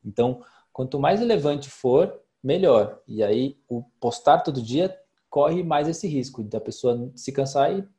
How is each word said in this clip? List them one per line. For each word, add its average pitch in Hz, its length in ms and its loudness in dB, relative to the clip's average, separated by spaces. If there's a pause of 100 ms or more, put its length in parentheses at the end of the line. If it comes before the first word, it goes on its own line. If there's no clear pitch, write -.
Então, 120 380 -2 (320)
quanto 131 260 -6
mais 175 220 2
relevante 147 480 0
for, 143 500 2 (240)
melhor. 135 640 4
E 110 160 -2
aí, 123 340 0 (120)
o 120 140 -6 (140)
postar - 420 2
todo 135 220 -4
dia 147 320 -2 (360)
corre 160 340 0
mais 151 240 0
esse 160 200 -6
risco 131 360 -6
da 107 160 -6
pessoa 120 560 -2
se - 160 -10
cansar 139 460 0
e 196 100 -8 (120)